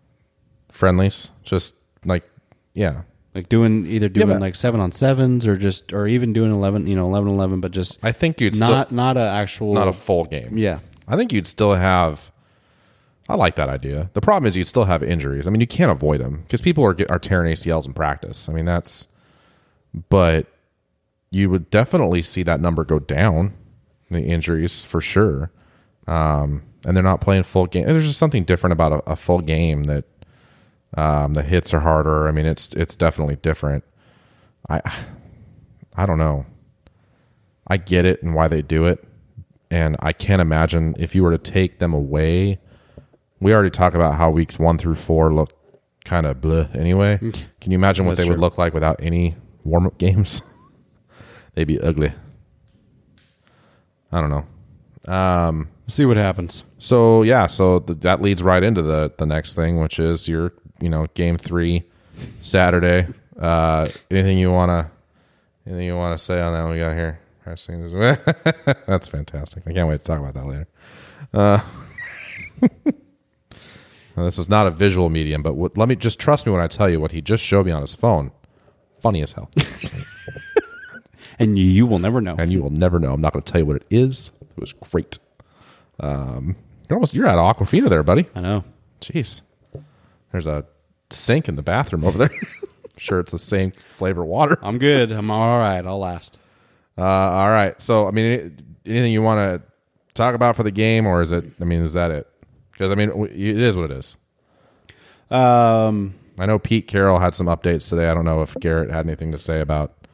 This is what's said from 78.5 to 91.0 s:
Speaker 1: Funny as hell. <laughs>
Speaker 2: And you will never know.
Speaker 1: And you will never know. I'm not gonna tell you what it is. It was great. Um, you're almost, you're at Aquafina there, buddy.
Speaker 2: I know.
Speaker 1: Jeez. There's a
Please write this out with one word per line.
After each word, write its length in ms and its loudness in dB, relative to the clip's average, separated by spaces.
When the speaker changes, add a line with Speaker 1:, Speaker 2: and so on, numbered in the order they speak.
Speaker 1:
Funny 220 0
as 100 -6
hell. 240 -16
<laughs> 40 4
Speaker 2:
And 200 2
you 280 6
will 120 0
never 220 0
know. 180 -6
Speaker 1:
And 140 0
you 100 0
will 80 -4
never 300 2
know. 140 -2
I'm 60 -4
not 120 0
gonna 100 -6
tell 180 -2
you 60 2
what 100 -2
it 140 -10
is. 400 0
It 40 -12
was 140 -12
great. 440 -6
Um, 560 -6
you're 100 0
almost, 160 0
you're 120 2
at 100 4
Aquafina 520 2
there, 160 4
buddy. 300 4
Speaker 2:
I 80 -8
know. 220 -2
Speaker 1:
Jeez. 400 -8
There's 160 -6
a 180 -4